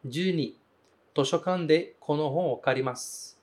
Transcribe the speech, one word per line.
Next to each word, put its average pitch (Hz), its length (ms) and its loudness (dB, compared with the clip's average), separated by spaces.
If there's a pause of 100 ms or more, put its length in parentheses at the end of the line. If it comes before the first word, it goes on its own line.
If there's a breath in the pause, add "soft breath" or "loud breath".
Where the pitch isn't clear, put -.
Dez 147 240 -2
e 185 40 2
dois. 156 240 -2 (580)
"Toshokan 170 520 0
de 156 340 4
kono 151 340 0
hon 135 200 0
o 113 40 -4
karimasu." - 840 -4